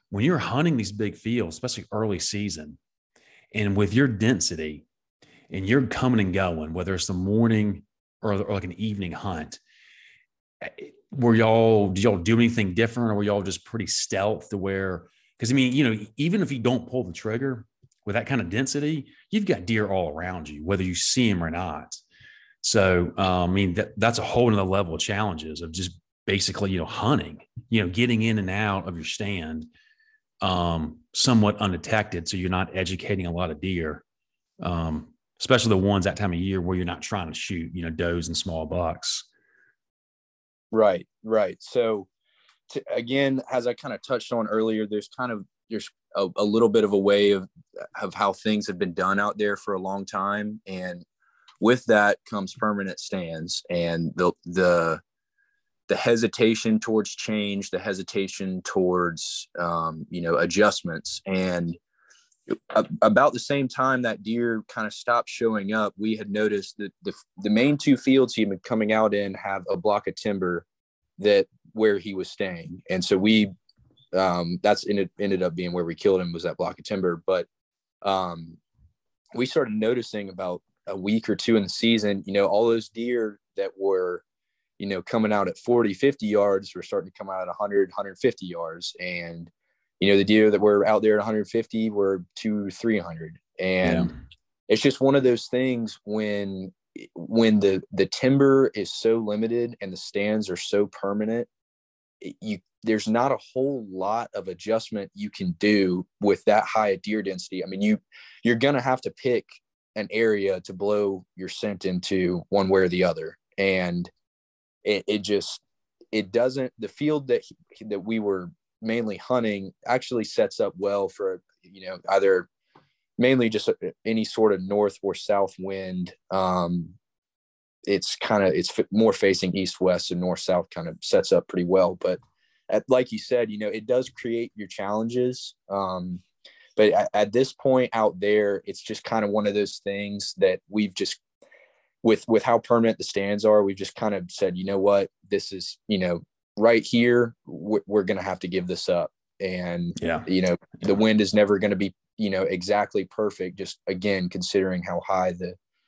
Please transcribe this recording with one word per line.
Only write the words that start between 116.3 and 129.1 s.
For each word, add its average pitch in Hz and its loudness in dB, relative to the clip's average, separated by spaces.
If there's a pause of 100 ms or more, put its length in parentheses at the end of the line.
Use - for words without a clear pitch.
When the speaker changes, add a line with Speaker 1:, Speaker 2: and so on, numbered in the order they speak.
Speaker 2:
doesn't, 127 0
the 107 -8
field 147 -2
that, - 2 (380)
that 104 -6
we 110 -4
were 95 -2 (320)
mainly 110 -4
hunting 104 -2 (120)
actually 120 -2
sets - -2
up 101 0
well 98 -2
for, 95 -6 (180)
you 95 -20
know, 92 -12 (100)
either 95 4 (680)
mainly 127 4
just 107 -2
a-, 92 -2 (120)
any 110 0
sort 110 2
of 92 -2
north 101 0
or 95 -2
south 98 0
wind. 92 -8 (160)
Um, 90 0 (920)
it's 98 -2
kinda, 101 2
it's 87 0
f-, - 0
more 107 4